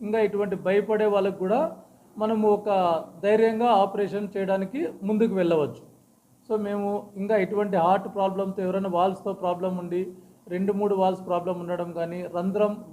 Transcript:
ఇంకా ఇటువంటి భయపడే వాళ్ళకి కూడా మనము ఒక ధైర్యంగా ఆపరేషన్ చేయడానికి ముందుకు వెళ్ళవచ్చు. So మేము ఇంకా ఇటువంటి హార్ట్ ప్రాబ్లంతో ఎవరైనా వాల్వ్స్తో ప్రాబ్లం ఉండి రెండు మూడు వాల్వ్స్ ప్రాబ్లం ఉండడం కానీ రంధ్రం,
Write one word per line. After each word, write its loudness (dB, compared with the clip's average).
ఇంకా -2
ఇటువంటి 0
భయపడే 2
వాళ్ళకి 2
కూడా 0
మనము 2
ఒక 2
ధైర్యంగా 4
ఆపరేషన్ 2
చేయడానికి -2
ముందుకు 2
వెళ్ళవచ్చు. 0
So 0
మేము -4
ఇంకా 0
ఇటువంటి 0
హార్ట్ 2
ప్రాబ్లంతో -2
ఎవరైనా -2
వాల్వ్స్తో 0
ప్రాబ్లం -4
ఉండి -6
రెండు -2
మూడు 0
వాల్వ్స్ 0
ప్రాబ్లం -2
ఉండడం -6
కానీ -6
రంధ్రం, -2